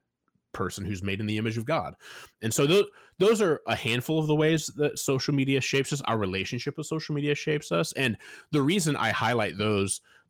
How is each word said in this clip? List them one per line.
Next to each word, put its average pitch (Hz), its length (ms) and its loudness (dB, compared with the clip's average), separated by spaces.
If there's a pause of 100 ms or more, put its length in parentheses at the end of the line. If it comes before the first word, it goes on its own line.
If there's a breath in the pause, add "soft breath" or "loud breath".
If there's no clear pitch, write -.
(540)
person 95 320 -6
who's 95 180 -6
made 98 160 -2
in 110 60 -4
the 107 120 -2
image 110 200 -2
of 110 80 -6
God. 117 280 -4 (480 soft breath)
And 110 120 -2
so 143 120 2
tho-, 190 220 4 (300 soft breath)
those 214 240 4
are 165 260 2
a 113 80 0
handful 123 420 0
of 156 100 0
the 151 80 4
ways 156 320 4 (100)
that 147 200 0
social 139 360 0
media 135 260 2
shapes 135 320 0
us, 139 120 -4
our 113 140 0
relationship 98 600 -4
with 151 100 -8
social 160 260 -4
media 147 220 0
shapes - 340 -2
us. 165 220 -2
And 123 260 0 (340 soft breath)
the 151 100 4
reason 156 340 2
I 110 140 0
highlight 110 480 0
those 101 420 0 (300)